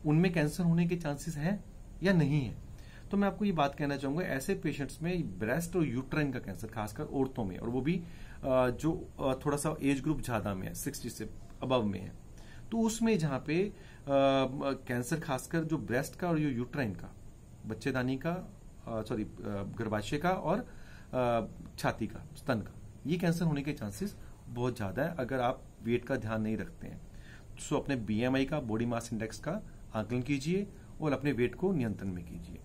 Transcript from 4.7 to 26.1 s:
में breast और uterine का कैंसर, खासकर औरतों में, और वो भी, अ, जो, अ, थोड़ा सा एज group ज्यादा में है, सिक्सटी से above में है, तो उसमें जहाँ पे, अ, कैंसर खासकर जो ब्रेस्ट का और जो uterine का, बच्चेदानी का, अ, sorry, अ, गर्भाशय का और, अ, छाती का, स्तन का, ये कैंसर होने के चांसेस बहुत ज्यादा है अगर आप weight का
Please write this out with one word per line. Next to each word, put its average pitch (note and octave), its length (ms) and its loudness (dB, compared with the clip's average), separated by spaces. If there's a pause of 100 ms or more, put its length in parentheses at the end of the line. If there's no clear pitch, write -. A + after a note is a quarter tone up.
में D#3+ 380 -2
breast D3+ 360 0
और D#3+ 120 4
uterine C3+ 440 0
का A#2+ 80 -2
कैंसर, - 280 -6
खासकर G#2+ 360 -4
औरतों C3 420 0
में, F#2 120 -4
और A2+ 120 -4
वो B2+ 120 0
भी, E3 140 4
अ, C3 760 0
जो, - 400 -2 (100)
अ, D3+ 140 2 (120)
थोड़ा C#3+ 120 2
सा D#3 240 0
एज C3+ 200 4
group D3 200 2
ज्यादा G#2 320 0
में F#2+ 140 -4
है, - 60 -6
सिक्सटी - 360 -6
से G#2+ 200 -6 (340)
above B2+ 200 4
में G2 160 0
है, F#2+ 140 -8 (580)
तो A3+ 80 2
उसमें A3+ 380 4
जहाँ C#3+ 300 2
पे, E3 160 4
अ, G#3 100 0 (1120)
कैंसर B2 320 0
खासकर D#3 440 0
जो D#3 140 2
ब्रेस्ट B2 380 0
का F3 140 0
और D#3+ 100 4
जो D3+ 100 4
uterine B2 440 0
का, - 220 -10 (500)
बच्चेदानी B2+ 520 0
का, E3 140 -2
अ, - 680 -6
sorry, G#2+ 220 -2
अ, - 60 -4 (480)
गर्भाशय G#2+ 400 -2
का F3 140 2
और, F#3+ 280 2 (540)
अ, A#2+ 340 2 (300)
छाती A#2 300 0
का, - 180 -10 (120)
स्तन A2+ 220 0
का, - 160 -8 (320)
ये F3 100 2
कैंसर E3+ 280 4
होने C#3+ 160 2
के C#3+ 120 -2
चांसेस B2+ 420 -6 (340)
बहुत A#2+ 280 0
ज्यादा G#2+ 260 0
है E3+ 120 0
अगर B2+ 240 0
आप B2 240 0 (200)
weight A#2 220 2
का C3+ 100 0